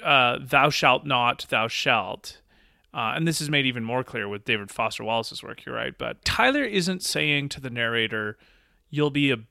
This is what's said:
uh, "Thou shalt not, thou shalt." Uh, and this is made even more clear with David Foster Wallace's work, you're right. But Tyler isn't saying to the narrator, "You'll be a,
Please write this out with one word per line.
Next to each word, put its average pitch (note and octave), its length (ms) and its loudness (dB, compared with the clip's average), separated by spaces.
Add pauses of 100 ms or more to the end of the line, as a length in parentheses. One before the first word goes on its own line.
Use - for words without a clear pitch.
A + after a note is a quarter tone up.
uh, C3 380 4
"Thou C#3 280 4
shalt C#3 360 4
not, B2 440 0
thou A2+ 200 2
shalt." - 720 -2 (520)
Uh, A#2 220 -2
and D#3+ 100 0
this D#3+ 140 0
is D3 100 -4
made C#3+ 160 2
even A#2+ 200 -2
more B2 180 -2
clear G#2+ 240 -6
with G2+ 160 -8
David G#2 260 -2
Foster A2 360 -4
Wallace's A2+ 360 -2
work, A2 220 -14
you're B2+ 120 -10
right. B2 220 -6
But - 280 -8
Tyler C4+ 400 2
isn't F#3 360 -2
saying D3 480 0
to - 120 -12
the C3 80 -8
narrator, A2+ 680 -2 (520)
"You'll D3 220 0
be C#3 200 2
a, A#2+ 60 0 (140)